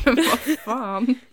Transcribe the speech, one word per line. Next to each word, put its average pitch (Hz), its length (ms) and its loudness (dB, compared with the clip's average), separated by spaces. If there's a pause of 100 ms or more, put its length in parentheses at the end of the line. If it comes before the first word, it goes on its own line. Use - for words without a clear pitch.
Men 262 120 4
vad 330 220 2 (200)
fan? 220 560 -2 (180)